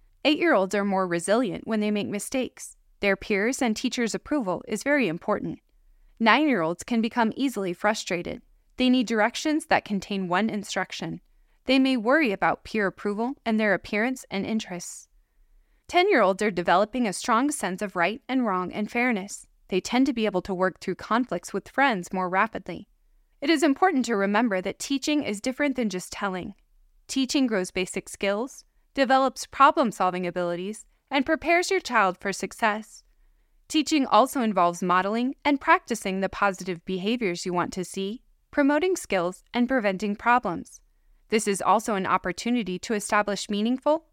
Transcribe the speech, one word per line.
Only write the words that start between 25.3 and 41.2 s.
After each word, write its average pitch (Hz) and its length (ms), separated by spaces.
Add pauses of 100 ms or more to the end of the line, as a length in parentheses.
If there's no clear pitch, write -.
different 269 340
than 226 140
just 185 240
telling. 190 400 (540)
Teaching 269 400
grows 190 240
basic 185 380
skills, 208 540 (300)
develops 262 540
problem-solving 190 800
abilities, 180 580 (240)
and 277 160
prepares 339 460
your 381 80
child 202 400
for 196 120
success. 214 720 (640)
Teaching 302 380
also 254 360
involves 180 420
modeling 202 500 (100)
and 285 160
practicing 214 600
the 190 100
positive 185 560
behaviors 185 580
you 180 100
want 175 200
to 185 100
see, 196 380 (300)
promoting 302 440
skills, 185 560
and 247 160
preventing 208 480
problems. 233 640 (500)